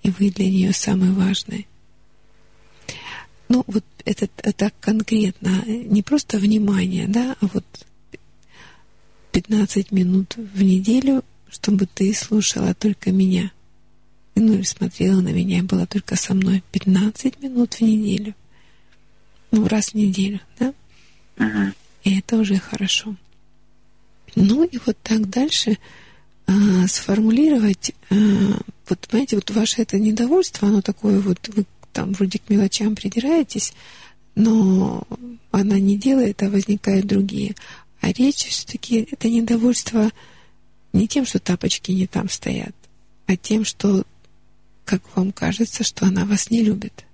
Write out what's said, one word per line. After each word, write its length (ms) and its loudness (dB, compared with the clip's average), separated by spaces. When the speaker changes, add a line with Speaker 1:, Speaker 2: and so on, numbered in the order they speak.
Speaker 1:
и 60 2
вы 200 0
для 180 -2
неё 240 2
самый 380 0
важный. 560 -2
Ну, 180 2
вот 180 -4
это, 320 -4
это 160 -4
так 260 -2
конкретно, 880 0
не 360 0
просто 360 -2
внимание, 720 0
да, 320 -2
а 120 0
вот 120 -4
пятнадцать 580 -2
минут 460 0
в 260 -4
неделю, 600 2
чтобы 360 0
ты 280 -2
слушала 600 -2
только 360 -2
меня. 400 0
Ну, 200 4
или 80 0
смотрела 580 0
на 120 0
меня, 320 0
была 220 0
только 280 -6
со 180 -2
мной. 380 0
Пятнадцать 720 0
минут 320 -2
в 60 -6
неделю. 560 0
Ну, 160 2
раз 240 0
в 40 -20
неделю, 460 0
да? 140 -2
Speaker 2:
Мгм. 380 -2
Speaker 1:
И 140 2
это 180 -2
уже 220 2
хорошо. 580 -6
Ну, 260 4
и 240 -2
вот 160 -2
так 260 0
дальше, 500 -2
а, 400 4
сформулировать, 1080 2
а, 40 2
вот, 200 -4
понимаете, 280 0
вот 140 -4
ваше 320 0
это 160 -2
недовольство, 680 2
оно 140 4
такое 380 0
вот, 280 -2
вы 180 -2
там 200 -4
вроде 260 -2
к 100 -12
мелочам 460 2
придираетесь, 800 -2
но 640 4
она 300 2
не 180 2
делает, 460 2
а 60 0
возникают 560 0
другие. 500 -2
А 120 -2
речь 340 0
всё-таки, 640 -4
это 180 -4
недовольство 840 2
не 160 2
тем, 180 0
что 140 -4
тапочки 500 -4
не 160 0
там 220 -4
стоят, 460 -6
а 100 0
тем, 280 -2
что, 400 0
как 320 -4
вам 160 -2
кажется, 500 -4
что 240 -2
она 180 2
вас 260 0
не 120 2
любит. 520 -2